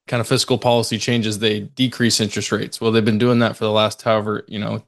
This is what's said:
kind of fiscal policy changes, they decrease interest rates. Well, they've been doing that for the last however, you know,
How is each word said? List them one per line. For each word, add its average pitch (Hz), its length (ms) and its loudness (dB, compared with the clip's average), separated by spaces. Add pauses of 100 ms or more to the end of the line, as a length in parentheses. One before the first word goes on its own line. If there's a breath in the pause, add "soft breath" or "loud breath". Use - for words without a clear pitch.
kind 123 120 -2
of 113 60 -4
fiscal 127 320 0
policy 120 400 2
changes, 110 400 -2
they 107 220 0
decrease 120 600 0
interest 104 300 -4
rates. - 300 -4
Well, 113 100 0
they've 110 140 2
been 107 140 2
doing 120 220 4
that 117 160 0
for - 80 -6
the 110 60 0
last 107 320 0
however, 107 460 -2
you 107 100 -8
know, 107 300 -6